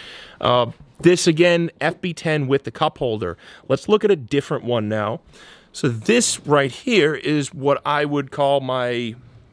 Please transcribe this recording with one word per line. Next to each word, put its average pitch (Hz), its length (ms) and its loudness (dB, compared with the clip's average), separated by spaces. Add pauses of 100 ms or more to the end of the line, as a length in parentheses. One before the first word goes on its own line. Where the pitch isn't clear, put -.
(400)
Uh, 123 260 4 (340)
this, 170 260 4
again, 170 440 4 (100)
F 160 200 -2
B 180 120 -6
ten 156 340 -2
with 135 180 0
the 123 60 -10
cup - 280 -2
holder. 110 380 -4 (320)
Let's - 200 -2
look 208 160 4
at 208 80 4
a 185 40 4
different 139 480 -4
one 113 240 -2
now. 107 320 -2 (520)
So - 160 -2
this 160 580 0
right 139 240 2
here 156 440 2
is 143 380 -2
what 139 320 0
I 147 200 0
would 143 260 -4
call 139 300 0
my 123 560 -4 (360)